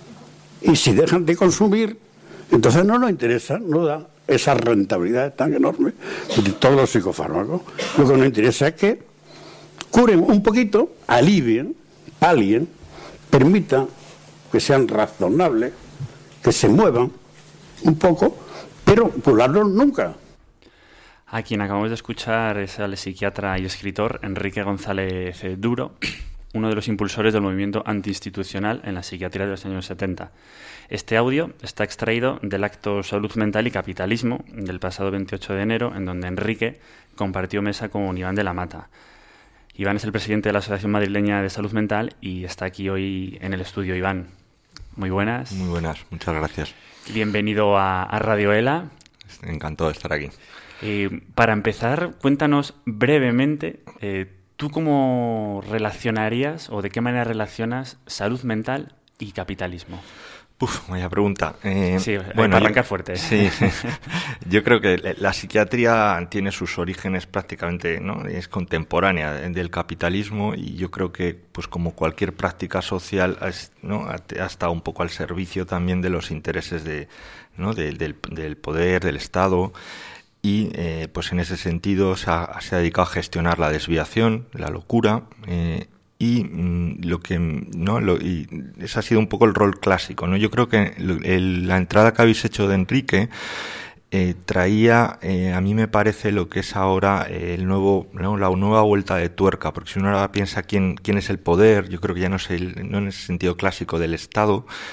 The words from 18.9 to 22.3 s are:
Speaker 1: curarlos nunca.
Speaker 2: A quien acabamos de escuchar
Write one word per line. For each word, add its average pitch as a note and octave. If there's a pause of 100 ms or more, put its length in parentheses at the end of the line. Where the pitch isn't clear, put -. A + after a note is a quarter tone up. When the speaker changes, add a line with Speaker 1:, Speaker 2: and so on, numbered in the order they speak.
Speaker 1:
curarlos C3+
nunca. F#3+ (1120)
Speaker 2:
A A2+
quien G#2+
acabamos G2+
de A#2
escuchar A2+